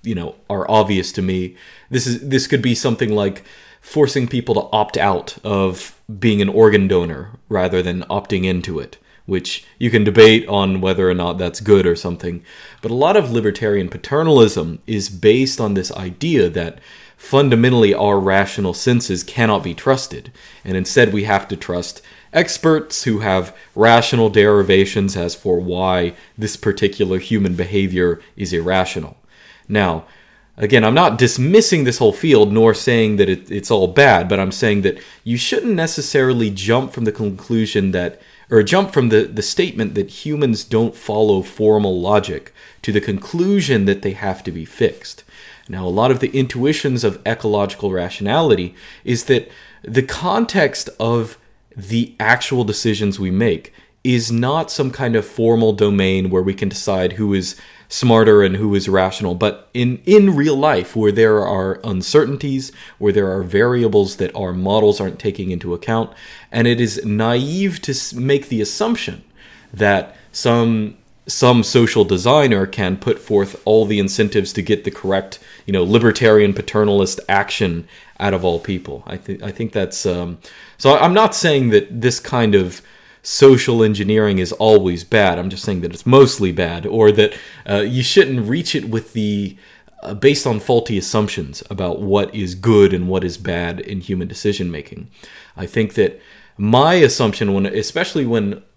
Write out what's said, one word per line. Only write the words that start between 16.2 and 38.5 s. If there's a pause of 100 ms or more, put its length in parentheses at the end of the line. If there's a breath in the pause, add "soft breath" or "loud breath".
that (380 loud breath)
fundamentally
our
rational
senses
cannot
be
trusted, (340 loud breath)
and
instead
we
have
to
trust (320 soft breath)
experts
who
have (180 loud breath)
rational
derivations
as
for
why (240 loud breath)
this
particular
human
behavior (160 loud breath)
is
irrational. (520 soft breath)
Now, (520 soft breath)
again,
I'm
not
dismissing
this
whole
field
nor
saying
that
it,
it's
all
bad,
but
I'm
saying
that (240 loud breath)
you
shouldn't
necessarily
jump
from
the
conclusion
that, (300 soft breath)